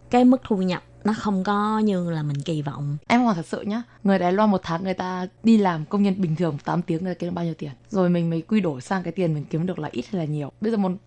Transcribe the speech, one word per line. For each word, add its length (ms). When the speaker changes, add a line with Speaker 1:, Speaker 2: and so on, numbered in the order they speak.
Speaker 1:
Cái 160
mức 180
thu 140
nhập 260
nó 140
không 260
có 360
như 300
là 140
mình 180
kỳ 200
vọng. 360
Speaker 2:
Em 160
hỏi 120
thật 100
sự 160
nhá, 220
người 160
Đài 120
Loan 200
một 120
tháng 200
người 100
ta 340
đi 140
làm 280
công 180
nhân 180
bình 140
thường 300
tám 160
tiếng 220
người 100
ta 60
kiếm 100
được 40
bao 120
nhiêu 80
tiền? 160
Rồi 200
mình 200
mới 120
quy 200
đổi 200
sang 220
cái 80
tiền 220
mình 160
kiếm 160
được 140
là 120
ít 200
hay 80
là 60
nhiều. 260
Bây 100
giờ 60
một 140